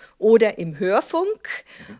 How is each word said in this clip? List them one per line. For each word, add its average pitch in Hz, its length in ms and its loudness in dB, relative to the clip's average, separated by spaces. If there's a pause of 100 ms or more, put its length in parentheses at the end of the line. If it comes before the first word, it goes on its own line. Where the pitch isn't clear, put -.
(180)
oder 220 400 4
im 165 220 -8
Hörfunk. 320 840 -4 (340)